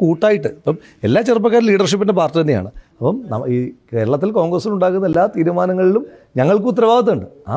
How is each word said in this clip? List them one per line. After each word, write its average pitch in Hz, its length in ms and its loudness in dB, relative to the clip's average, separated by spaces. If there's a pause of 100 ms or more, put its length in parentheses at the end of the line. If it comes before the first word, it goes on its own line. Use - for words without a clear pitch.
കൂട്ടായിട്ട്, 170 480 0 (100)
ഇപ്പം 151 160 -2 (320)
എല്ലാ 151 200 2
ചെറുപ്പക്കാരും 233 420 2
ലീഡർഷിപ്പിൻ്റെ 196 500 2
പാർട്ട് 160 220 0
തന്നെയാണ്. 110 280 0 (280)
അപ്പം 143 180 -2 (160)
നമ്മ-, 120 240 -6
ഈ - 20 0 (360)
കേരളത്തിൽ 135 440 -2
കോൺഗ്രസിൽ 180 380 -2
ഉണ്ടാകുന്ന 185 360 0
എല്ലാ 170 120 2 (140)
തീരുമാനങ്ങളിലും 185 680 0 (360)
ഞങ്ങൾക്ക് 196 340 2
ഉത്തരവാദിത്തമുണ്ട്. 226 540 2 (240)
ആ 120 60 -2